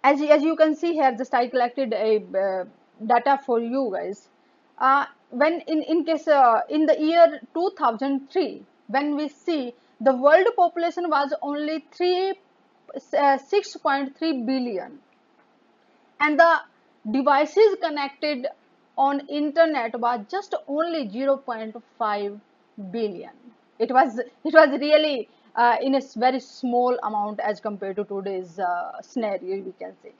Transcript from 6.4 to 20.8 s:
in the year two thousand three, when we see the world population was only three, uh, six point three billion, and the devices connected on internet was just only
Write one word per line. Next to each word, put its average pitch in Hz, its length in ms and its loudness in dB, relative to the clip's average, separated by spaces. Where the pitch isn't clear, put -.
in 302 160 0
the 302 140 2
year 311 400 4
two 359 240 0
thousand 269 520 -2
three, 311 340 -4
when 285 280 -2
we 294 140 -4
see 277 440 -6
the 262 120 4
world 294 320 6
population 349 520 0
was 285 320 0
only 302 500 -6
three, 359 420 -2
uh, 277 200 4
six 392 400 -2
point 277 400 -4
three 294 260 -4
billion, 240 560 -6
and 294 180 2
the 330 220 6
devices 294 720 4
connected 294 680 -4
on 277 300 2
internet 294 720 0
was 240 220 -2
just 403 240 -6
only 302 400 -4